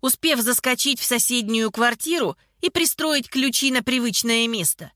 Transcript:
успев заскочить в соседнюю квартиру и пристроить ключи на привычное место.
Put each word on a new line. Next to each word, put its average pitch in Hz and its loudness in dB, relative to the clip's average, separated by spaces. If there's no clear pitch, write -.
успев 262 0
заскочить 247 0
в - -4
соседнюю 226 0
квартиру 240 0
и 359 0
пристроить 311 0
ключи 269 0
на 254 0
привычное 233 0
место. 180 -4